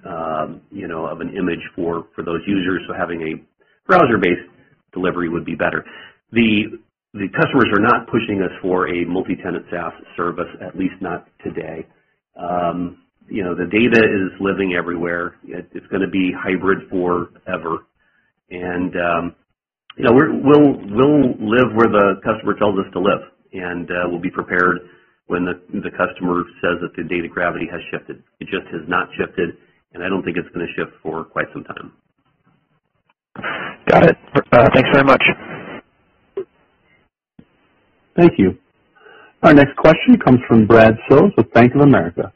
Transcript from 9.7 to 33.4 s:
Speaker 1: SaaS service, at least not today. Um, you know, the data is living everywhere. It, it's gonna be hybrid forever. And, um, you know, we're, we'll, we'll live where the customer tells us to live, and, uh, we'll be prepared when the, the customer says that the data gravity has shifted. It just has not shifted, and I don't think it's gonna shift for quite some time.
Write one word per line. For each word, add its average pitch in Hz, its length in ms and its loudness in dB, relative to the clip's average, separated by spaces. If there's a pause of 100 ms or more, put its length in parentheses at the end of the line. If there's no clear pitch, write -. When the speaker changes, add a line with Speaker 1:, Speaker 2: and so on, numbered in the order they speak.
Speaker 1:
SaaS 85 220 -8 (240)
service, 85 340 -6 (160)
at - 100 -16
least 92 240 -6
not 87 260 -10 (180)
today. 82 400 -12 (520)
Um, 87 400 -4 (520)
you 101 160 -6
know, 87 100 -6
the 87 140 -6 (100)
data 117 220 4
is 101 280 0 (100)
living 95 380 -2
everywhere. 87 580 -6 (100)
It, 90 280 -14
it's - 180 -16
gonna 95 180 -2
be 90 220 -2 (140)
hybrid 92 440 -2
forever. 87 840 -4 (760)
And, 90 440 -6 (160)
um, 85 140 -2 (720)
you - 80 -6
know, 117 120 6
we're, 156 160 2
we'll, 147 360 6 (280)
we'll 143 300 4 (100)
live 113 400 2
where 110 120 4
the 101 180 4 (180)
customer 107 320 -2
tells 104 240 0
us 95 120 -8
to 92 60 -4
live, 92 240 0 (300)
and, 87 360 -10
uh, 90 200 -4
we'll 87 120 -8
be 90 200 -8
prepared 90 360 0 (500)
when 90 180 -4
the, 90 100 -6 (300)
the 87 160 -10
customer 87 420 -4 (180)
says 87 220 -2
that 82 140 -10
the 85 100 -10
data 85 220 -6
gravity 85 420 -4
has 85 80 -12 (120)
shifted. 78 300 -14 (200)
It - 140 -16
just 90 180 -8
has 82 140 -12
not 90 200 -2 (100)
shifted, 85 380 -6 (380)
and 87 100 -14
I 92 60 -6
don't 95 160 -4
think 85 120 -6
it's 82 160 -8
gonna 85 220 -8
shift 82 260 -8
for 80 220 -10
quite - 300 -6
some - 100 -14
time. - 240 -16 (2000)